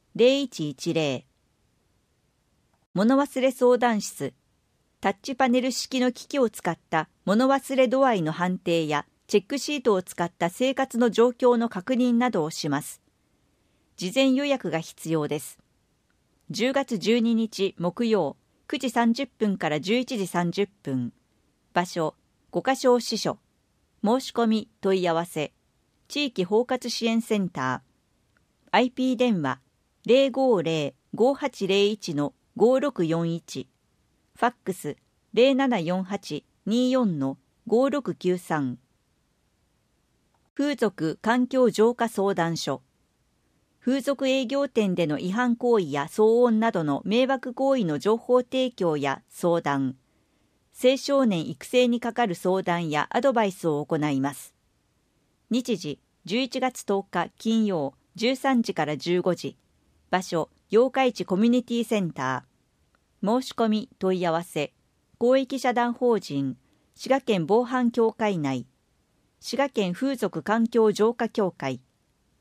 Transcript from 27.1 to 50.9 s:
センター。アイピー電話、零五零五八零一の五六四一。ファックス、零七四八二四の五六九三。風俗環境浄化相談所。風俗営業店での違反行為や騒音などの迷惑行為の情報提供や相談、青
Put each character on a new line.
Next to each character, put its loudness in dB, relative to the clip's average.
セ -2
ン -2
タ -4
ー。 -20
ア 4
イ 0
ピ -2
ー -2
電 2
話、 -4
零 6
五 2
零 -2
五 4
八 -6
零 2
一 -8
の -4
五 6
六 -2
四 0
一。 -10
フ -2
ァ 0
ッ -4
ク -4
ス、 -10
零 6
七 0
四 -2
八 -8
二 0
四 0
の -4
五 2
六 -4
九 -2
三。 -4
風 -2
俗 -2
環 0
境 2
浄 2
化 -2
相 0
談 -2
所。 -6
風 0
俗 -2
営 0
業 -2
店 0
で 0
の -2
違 -4
反 0
行 2
為 -2
や -2
騒 4
音 4
な 2
ど 0
の 0
迷 2
惑 -4
行 2
為 0
の -2
情 2
報 2
提 -2
供 -2
や -2
相 0
談、 -2
青 6